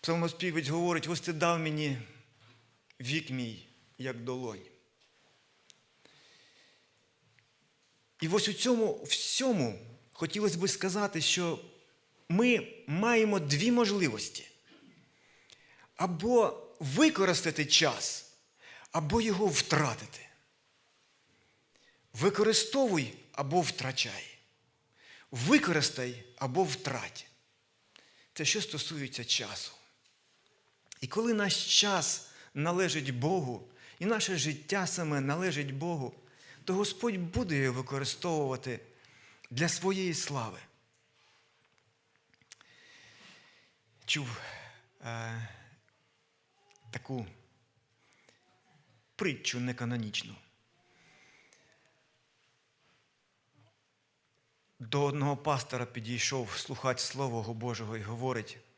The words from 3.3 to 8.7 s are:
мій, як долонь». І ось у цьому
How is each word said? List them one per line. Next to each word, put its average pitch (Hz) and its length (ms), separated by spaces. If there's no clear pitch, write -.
мій, 120 360
як 120 220
долонь». 117 420
І 160 80
ось 202 200
у 208 40
цьому 226 520